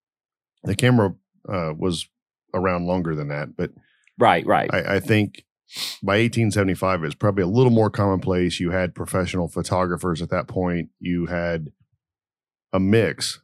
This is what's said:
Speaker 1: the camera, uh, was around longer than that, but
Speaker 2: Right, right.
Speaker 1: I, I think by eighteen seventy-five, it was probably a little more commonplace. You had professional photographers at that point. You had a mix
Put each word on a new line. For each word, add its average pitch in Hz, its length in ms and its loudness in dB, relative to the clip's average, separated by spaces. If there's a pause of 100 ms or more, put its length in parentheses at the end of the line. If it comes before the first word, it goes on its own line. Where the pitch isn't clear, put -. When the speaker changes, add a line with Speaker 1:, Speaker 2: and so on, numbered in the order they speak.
(680)
Speaker 1:
the 95 100 -2
camera, 113 380 4 (340)
uh, 85 280 -4
was 85 320 -4 (440)
around 90 340 0
longer 87 280 -2
than 73 140 -6
that, 73 280 -8
but 87 140 -4 (480)
Speaker 2:
Right, 95 280 4
right. 87 260 2
Speaker 1:
I, 98 240 0
I 95 40 0
think 104 440 0 (580)
by 98 140 2
eighteen 113 340 2
seventy-five, 92 520 0
it 80 40 -4
was 73 80 -6
probably 101 280 0
a 85 60 0
little 123 240 4
more 110 180 4
commonplace. 92 680 0
You 87 120 -2
had 90 240 -2
professional 90 520 -2
photographers 87 760 -2
at 82 80 -8
that 90 180 -4
point. 87 400 -4 (120)
You 87 260 -2
had 85 440 -4 (1000)
a 95 80 0
mix 95 640 0